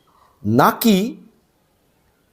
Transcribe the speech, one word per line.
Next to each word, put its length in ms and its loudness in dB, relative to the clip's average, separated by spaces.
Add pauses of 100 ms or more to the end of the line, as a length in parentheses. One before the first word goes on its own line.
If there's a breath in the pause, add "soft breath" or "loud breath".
(460)
নাকি 680 0 (1160)